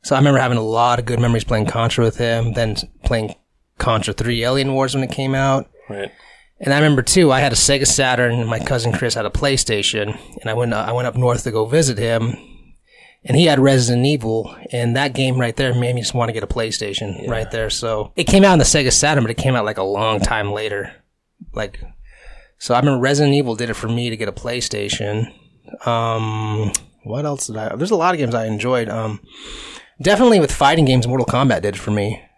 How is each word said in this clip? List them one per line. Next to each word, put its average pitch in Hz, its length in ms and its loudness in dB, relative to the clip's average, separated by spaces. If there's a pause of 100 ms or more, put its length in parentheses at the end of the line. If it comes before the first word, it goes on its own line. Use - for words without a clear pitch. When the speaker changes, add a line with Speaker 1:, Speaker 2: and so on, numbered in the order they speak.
Speaker 1:
So 143 120 0
I - 20 2
remember 139 220 4
having 123 180 0
a 110 40 -2
lot 117 360 2
of 117 60 -6
good 120 160 -2
memories 117 240 2
playing 107 220 0
Contra 117 380 0
with 110 120 0
him, 117 380 0
then 113 200 0 (300)
playing 107 320 0 (420)
Contra 110 340 0
Three 113 300 -2
Alien 135 320 0
Wars 135 220 0
when 131 80 0
it 127 80 -8
came 135 200 -2
out. 135 360 0 (200)
Speaker 2:
Right. 98 220 -8 (480)
Speaker 1:
And 139 160 0
I 143 40 2
remember, 147 240 4
too, 170 280 4
I 131 80 4
had 139 140 2
a 113 40 -2
Sega 135 300 2
Saturn, 123 540 2
and 113 100 -2
my 113 80 -2
cousin 120 340 -2
Chris 117 220 -2
had 110 120 -4
a 101 40 -4
PlayStation, 107 880 -2 (220)
and 110 100 -6
I 110 40 -2
went, 120 200 0
I 107 160 -2
went 123 160 -2
up 113 80 -4
north 123 300 0
to 120 80 -4
go 110 140 0
visit 131 320 0
him, 117 380 0 (880)
and - 120 2
he 170 80 6
had 147 160 4
Resident 127 440 4
Evil, 113 480 -2 (200)
and 120 240 -2
that 135 180 0
game 131 260 0
right 120 140 -2
there 131 180 0
made 123 220 0
me 123 60 -4
just - 140 -6
wanna 117 180 -2
get 107 100 -6
a 101 60 -8
PlayStation 104 720 -6
Speaker 3:
Yeah. 127 80 -8
Speaker 1:
right 110 220 -6
there. 110 180 -4
So 110 460 -4
it 160 80 -2
came 190 200 6
out 190 100 6
on 160 40 6
the 135 60 4
Sega 135 280 2
Saturn, 143 300 2
but 113 80 0
it 113 60 -4
came 131 180 0
out, 113 100 0
like, 107 140 -4
a 95 60 -2
long 104 340 0
time 101 320 0
later. 104 420 -6 (600)
Like, 107 260 -8 (800)
so - 160 -2
I 123 60 4
remember 135 200 2
Resident 139 360 4
Evil 127 180 0
did 113 160 -6
it 107 40 -4
for - 140 -8
me 120 220 -2
to 113 60 -6
get 107 120 -6
a 98 40 -8
PlayStation. 107 1000 -6 (540)
Um, 110 840 -2 (320)
what 120 200 -6
else 143 220 -6
did 107 100 -12
I, 110 200 -8
there's 185 160 -2
a 202 40 2
lot 175 180 2
of 156 40 -4
games 120 160 -2
I 113 120 -2
enjoyed. 117 420 -2
Um, 107 320 -6 (800)
definitely 208 400 6
with 147 120 2
fighting 151 320 4
games, 127 220 4
Mortal 123 200 0
Kombat 123 360 2
did 101 120 -2
it - 40 -12
for - 120 -8
me. 104 300 -2 (180)